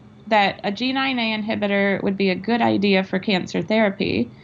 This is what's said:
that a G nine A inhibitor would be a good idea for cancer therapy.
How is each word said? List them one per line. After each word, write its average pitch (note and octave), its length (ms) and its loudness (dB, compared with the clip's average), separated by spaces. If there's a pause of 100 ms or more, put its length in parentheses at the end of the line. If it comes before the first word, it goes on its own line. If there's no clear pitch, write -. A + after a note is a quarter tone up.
(280)
that G#3 360 2
a G#3 80 -2
G B3+ 220 -4
nine C4+ 260 -2
A A3 180 -2
inhibitor G3+ 640 0
would G3 160 -2
be G3 140 2
a F3+ 40 0
good A3 260 -2
idea G3+ 420 2
for F#3 160 -4
cancer F3+ 420 -2
therapy. G#3 720 0 (120)